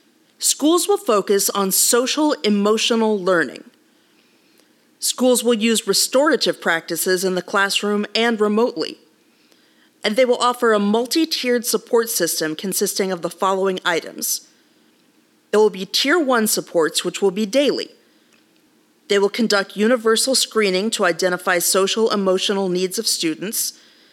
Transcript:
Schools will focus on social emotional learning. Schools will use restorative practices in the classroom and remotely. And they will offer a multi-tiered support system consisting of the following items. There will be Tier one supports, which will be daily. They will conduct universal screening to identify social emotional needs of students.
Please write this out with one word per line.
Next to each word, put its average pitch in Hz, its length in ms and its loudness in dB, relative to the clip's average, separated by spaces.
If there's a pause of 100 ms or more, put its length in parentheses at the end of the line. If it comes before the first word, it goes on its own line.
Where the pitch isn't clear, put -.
(380)
Schools 330 480 2
will 403 100 4
focus 202 540 0
on 196 220 -2
social 262 640 2 (100)
emotional 214 720 2
learning. 175 460 0 (1400)
Schools 247 420 2
will 240 120 2
use 220 340 0
restorative 254 720 0
practices 180 640 -2
in 185 100 -2
the 180 80 -2
classroom 202 720 -2
and 226 260 0
remotely. 214 580 -2 (1080)
And 214 100 -2
they 254 120 4
will 240 120 2
offer 240 340 0
a 214 60 4
multi-tiered 240 880 0
support 226 420 0
system 160 460 -2
consisting 190 560 -4
of 175 120 -4
the 175 80 -6
following 190 540 -2
items. - 640 -4 (1040)
There 208 80 2
will 214 120 6
be 190 140 -6
Tier 277 320 0
one 254 300 2
supports, - 580 -2
which 180 160 -6
will 196 120 2
be 214 120 -4
daily. 208 440 0 (1200)
They 202 100 2
will 196 120 2
conduct 202 460 0
universal 226 600 2
screening 202 540 0
to 214 140 -2
identify 180 540 0
social 190 540 0
emotional 196 560 0
needs 180 320 -2
of 214 80 -4
students. - 640 -4 (400)